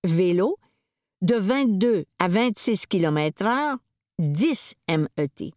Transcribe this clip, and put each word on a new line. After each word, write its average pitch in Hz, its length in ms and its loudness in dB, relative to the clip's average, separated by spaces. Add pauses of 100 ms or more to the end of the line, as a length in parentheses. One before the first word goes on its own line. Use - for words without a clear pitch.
Vélo, 180 540 2 (640)
de 208 140 2
vingt-deux 220 680 0 (140)
à 180 80 2
vingt-six 220 600 0
kilomètres 156 580 0
heure, 269 320 -2 (420)
dix 175 560 0 (120)
M 156 200 0 (120)
E 147 80 -2
T. - 300 -12